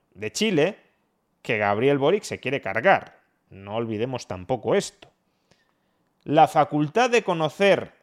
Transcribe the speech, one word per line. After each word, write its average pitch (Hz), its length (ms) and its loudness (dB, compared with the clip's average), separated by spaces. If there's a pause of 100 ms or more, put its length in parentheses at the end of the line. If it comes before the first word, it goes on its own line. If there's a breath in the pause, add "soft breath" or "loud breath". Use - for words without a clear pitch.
(120)
de 107 200 -10
Chile, 190 440 0 (640)
que 117 180 -4
Gabriel 110 400 2
Boric 156 260 0
se - 160 -10
quiere 131 200 -6
cargar. 117 600 0 (280)
No 98 280 -12
olvidemos 117 500 -4
tampoco 107 480 -4
esto. - 340 -6 (1160)
La 151 240 4
facultad 151 640 0
de 233 120 2
conocer 165 680 0 (100)